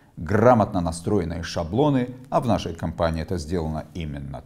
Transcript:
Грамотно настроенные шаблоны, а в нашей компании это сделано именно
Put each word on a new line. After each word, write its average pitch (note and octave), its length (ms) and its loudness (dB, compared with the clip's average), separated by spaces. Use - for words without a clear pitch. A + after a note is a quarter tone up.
Грамотно G2+ 640 4
настроенные E2+ 600 -2
шаблоны, B2 720 0
а E3 100 0
в C3 80 -2
нашей F2 260 0
компании E2 480 -2
это F2 160 -4
сделано D#2 560 -4
именно C#2+ 520 -8